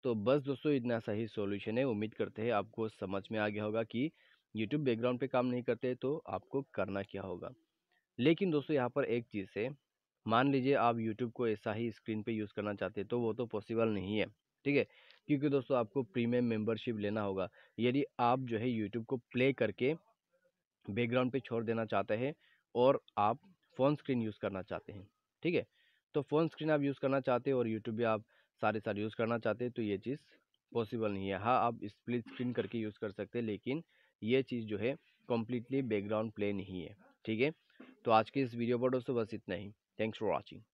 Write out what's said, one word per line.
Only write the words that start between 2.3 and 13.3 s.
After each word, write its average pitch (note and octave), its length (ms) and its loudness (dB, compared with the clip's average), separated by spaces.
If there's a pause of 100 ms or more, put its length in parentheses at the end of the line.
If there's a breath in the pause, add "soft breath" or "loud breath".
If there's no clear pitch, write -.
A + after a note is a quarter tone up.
हैं A#2 120 0
आपको A2 360 0
समझ G2 320 -4 (100)
में A2+ 80 0
आ G#2+ 80 2
गया G#2 160 -2
होगा G#2+ 220 0
कि B2+ 260 -4 (440 soft breath)
YouTube A2+ 300 0
बैकग्राउंड B2 340 2
पे C3+ 80 -2
काम B2+ 180 2
नहीं B2 180 -2
करते B2 320 -2
तो C3+ 200 -4 (120)
आपको F#2+ 340 -4 (120)
करना G2 300 -2
क्या G2 180 -8
होगा। F#2+ 300 -8 (680)
लेकिन E3 320 4
दोस्तों D3+ 240 0
यहाँ B2 140 2
पर C#3 160 0
एक A#2+ 200 0
चीज़ G2 320 -6
है, A2+ 120 -2 (560)
मान B2 260 4
लीजिए C3+ 240 4
आप A#2 220 4
YouTube A2 340 -2
को A#2+ 160 0
ऐसा G#2+ 260 -2
ही A2+ 180 -2
स्क्रीन G#2+ 320 -6
पे A#2+ 80 -4
यूज़ G#2+ 220 -4
करना G#2 220 -4
चाहते G2+ 260 -4
हैं G2 60 -6
तो A#2+ 120 -2
वो A2+ 140 0